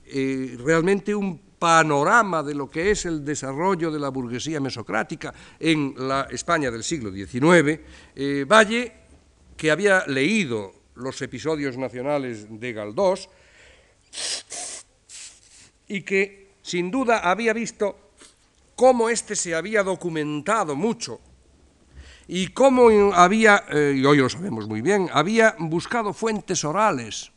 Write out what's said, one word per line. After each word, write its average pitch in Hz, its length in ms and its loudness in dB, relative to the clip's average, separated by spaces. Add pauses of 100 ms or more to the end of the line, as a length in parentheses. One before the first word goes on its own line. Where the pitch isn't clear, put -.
eh, 135 580 -4
realmente 175 500 2
un 196 260 -4 (180)
panorama 165 840 4
de 147 120 -6
lo 143 160 -6
que 170 200 -2
es 202 140 -2
el 160 200 -6
desarrollo 156 680 -2
de 151 80 -4
la 143 100 -4
burguesía 131 520 -6
mesocrática 120 720 -6 (240)
en 151 380 0
la 131 340 -4
España 139 400 -2
del 113 140 -8
siglo 123 260 -6
diecinueve, 143 760 2 (300)
eh, 139 360 -4
Valle, 220 420 4 (640)
que 156 140 0
había 185 360 4
leído 135 680 -2 (240)
los 127 260 -10
episodios 135 540 -6
nacionales 127 760 -6
de 113 220 -10
Galdós 135 560 -4 (2500)
y 196 140 -8
que, 196 600 -4
sin 180 280 -4
duda, 240 280 0
había 190 340 0
visto - 600 -6 (640)
cómo 240 320 4
éste 214 260 -4
se 170 220 -4
había 202 260 0
documentado 160 960 -2
mucho 151 420 -4 (1080)
y 180 200 -4
cómo 233 640 6
había, 202 580 6
eh, 143 260 2
y 131 80 2
hoy 147 140 6
lo 127 100 4
sabemos 117 400 -6
muy 107 140 -4
bien, 185 300 0
había 214 460 4
buscado 175 540 -4
fuentes 208 520 -4
orales 151 720 -2